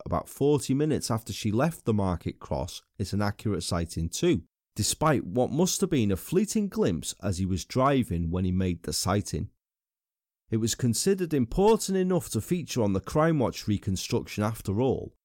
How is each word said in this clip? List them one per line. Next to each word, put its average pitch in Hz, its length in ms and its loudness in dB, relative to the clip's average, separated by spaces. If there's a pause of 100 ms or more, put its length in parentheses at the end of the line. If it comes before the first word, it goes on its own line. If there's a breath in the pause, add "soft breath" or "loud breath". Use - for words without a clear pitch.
about - 240 -2
forty 139 460 2
minutes 143 380 0
after 113 200 -4
she 104 200 -2
left 139 320 0
the 113 100 2
Market 95 460 -2
Cross - 420 -6 (160)
is 101 140 -6
an 101 100 0
accurate 101 400 -2
sighting 82 460 -2
too, 147 340 0 (340)
despite 131 500 0
what 104 240 0
must 180 300 2
have 185 100 0
been 110 220 4
a 95 40 0
fleeting 202 520 0
glimpse 104 520 0
as 95 180 -2
he 95 60 0
was 92 200 -2
driving 123 640 2
when 90 140 0
he 92 80 0
made 92 320 0
the - 80 -6
sighting. 92 560 0 (1040)
It 113 80 0
was 110 160 0
considered 165 600 0
important 190 640 2
enough 185 320 0
to 113 100 -2
feature 139 420 -2
on 101 100 2
the 95 80 0
Crime 160 400 2
Watch 101 260 -2
reconstruction 104 800 -2
after 107 360 -2
all, 127 340 -2 (100)